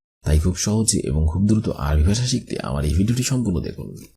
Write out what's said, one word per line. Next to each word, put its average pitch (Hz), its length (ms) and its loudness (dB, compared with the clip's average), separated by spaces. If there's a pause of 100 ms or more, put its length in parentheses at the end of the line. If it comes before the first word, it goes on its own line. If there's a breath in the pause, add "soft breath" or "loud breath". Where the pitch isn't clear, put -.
(240)
তাই 78 160 4
খুব 85 180 2
সহজে 107 500 0
এবং 73 200 0
খুব 85 200 0
দ্রুত 107 200 2 (120)
আরবি 76 240 2
ভাষা 107 240 2
শিখতে - 320 -4
আমার 69 260 -4
এই 73 80 0
ভিডিওটি 120 300 2
সম্পূর্ণ 117 360 -2
দেখুন। - 280 -8 (300)